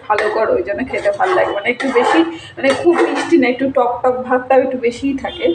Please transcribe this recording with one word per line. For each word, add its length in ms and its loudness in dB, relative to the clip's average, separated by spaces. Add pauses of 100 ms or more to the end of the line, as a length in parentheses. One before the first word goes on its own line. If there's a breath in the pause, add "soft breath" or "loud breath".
ভালো 260 0
করো, 180 0
ওই 100 0
জন্য 180 -6 (100)
খেতে 280 -2
ভালো 160 0
লাগে।" 200 0
মানে 140 -2
একটু 200 -4
বেশি, 320 4 (360 loud breath)
মানে 180 0
খুব 200 2
মিষ্টি 440 2
না, 100 4
একটু 220 0
টক 220 2 (100)
টক 120 2 (120)
ভাবটা 280 0
একটু 240 2
বেশিই 400 -4
থাকে, 260 -6 (100)